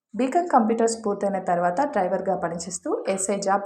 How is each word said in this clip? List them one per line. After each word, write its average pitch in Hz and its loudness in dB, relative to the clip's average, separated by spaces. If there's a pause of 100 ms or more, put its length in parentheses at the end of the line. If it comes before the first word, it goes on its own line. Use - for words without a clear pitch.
(140)
బీకామ్ 269 0
కంప్యూటర్స్ 226 4 (100)
పూర్తయిన 196 0 (100)
తర్వాత 180 2 (120)
డ్రైవర్గా 185 0 (100)
పనిచేస్తూ 180 -6
ఎస్ఐ 196 -2
జాబ్ 196 0